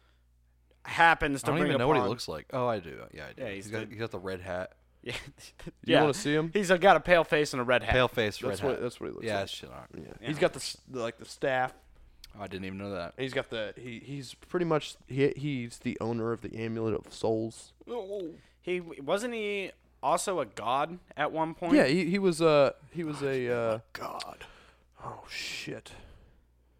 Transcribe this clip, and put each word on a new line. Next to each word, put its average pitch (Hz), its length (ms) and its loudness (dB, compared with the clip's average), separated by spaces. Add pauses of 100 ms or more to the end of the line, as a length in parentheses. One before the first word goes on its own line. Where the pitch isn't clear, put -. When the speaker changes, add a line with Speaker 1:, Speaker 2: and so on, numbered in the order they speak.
(840)
Speaker 1:
Happens 156 600 4
to - 40 0
Speaker 2:
I - 40 2
don't 156 80 2
Speaker 1:
bring 147 120 2
Speaker 2:
even 139 80 2
know 123 80 2
what 151 80 4
he 139 40 4
Speaker 1:
upon - 100 0
Speaker 2:
looks 117 200 -4
like. - 240 -8
Oh, 127 140 0
I 113 120 0
do. 71 220 -12 (120)
Yeah, 73 160 -12
I - 40 -16
do. - 100 -10
Speaker 1:
Yeah, 113 60 -6
he's 98 160 -10
Speaker 2:
He's 104 60 -12
got, 110 100 -6
Speaker 1:
the 107 100 -10
Speaker 2:
he's 107 80 -14
got 113 120 -6
the 98 80 -8
red 92 220 -6
hat. 90 360 -6
Speaker 1:
<laughs> - 40 -20 (220)
Yeah. 120 100 -8 (520)
Speaker 3:
Do 170 60 -12 (140)
you - 100 2
Speaker 1:
Yeah. - 60 8
Speaker 3:
wanna 151 140 4
see 147 180 -2
him? 156 200 0
Speaker 1:
He's, 196 180 0
uh, 185 60 8
got 175 200 8
a - 20 4
pale 170 240 6
face 151 300 2
and 131 80 -2
a - 20 0
red 123 200 4
hat. - 100 0
Speaker 2:
Pale 127 160 6
face, 107 300 0
Speaker 3:
That's - 220 -2
Speaker 2:
red 143 60 0
Speaker 3:
what, 127 80 2
Speaker 2:
hat. - 80 -6
Speaker 3:
that's 120 160 -6
what - 80 -8
he 60 60 -8
looks 50 120 -10
Speaker 2:
Yeah, 107 100 -2
Speaker 3:
like. 98 80 0
Speaker 2:
it's 98 120 -8
Shinnok. - 300 -14 (100)
Speaker 3:
Yeah. 78 80 -14 (180)
Speaker 1:
Yeah. 113 60 -8
Speaker 3:
He's 147 120 -4
got 170 140 4
the 139 60 -10
s-, - 180 -10 (120)
the, 131 100 -8
like, 117 180 -4
the - 80 -18
staff. 127 480 0 (640)
Speaker 2:
Oh, 104 60 -12
I 95 40 -8
didn't 95 180 -8
even 95 120 -8
know 101 140 -8
that. 87 260 -8
Speaker 3:
He's 131 160 -6
got 131 160 -4
the, 107 280 -6
he, 117 260 -12
he's 135 300 -12
pretty - 320 -4
much, 156 300 0 (120)
he, 135 300 4
he's 135 420 -4
the - 220 -4
owner 117 320 -2
of 110 80 -6
the - 160 -10
Amulet 113 360 -2 (120)
of - 80 -18
Souls. 110 580 -2 (880)
Speaker 1:
He, 180 200 -4
wasn't 170 520 -2
he 202 380 -4 (320)
also 175 380 2
a 127 40 0
god 135 540 0 (160)
at 147 160 0
one 160 220 0
point? 175 220 4
Speaker 3:
Yeah, 240 100 10
he, 170 240 4
he 196 100 2
was, 170 220 4
uh, 147 300 8 (200)
he 165 140 -6
was 147 160 -6
a, 131 340 0
uh, 113 240 0 (140)
Speaker 2:
God. - 500 -10 (640)
Speaker 3:
Oh, 120 240 -12
shit. - 640 -10 (880)